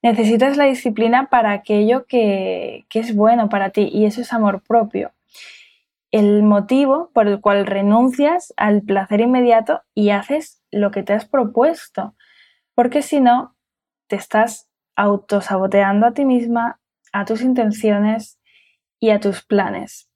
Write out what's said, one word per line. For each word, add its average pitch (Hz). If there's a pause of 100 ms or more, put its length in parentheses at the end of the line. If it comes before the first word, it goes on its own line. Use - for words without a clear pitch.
Necesitas 233
la 285
disciplina 247
para 220
aquello 214
que, 196
que 226
es 226
bueno 220
para 196
ti 208
y 208
eso 214
es -
amor 202
propio. 220 (1000)
El 208
motivo 262
por 220
el 202
cual 202
renuncias 247
al 208
placer 202
inmediato 247 (120)
y 208
haces 277
lo 202
que 202
te 202
has 214
propuesto, 233 (600)
porque 247
si 285
no, 247 (500)
te 202
estás 220 (280)
autosaboteando 202
a 240
ti 285
misma, 233 (320)
a 202
tus 226
intenciones 220 (600)
y 220
a 208
tus 202
planes. -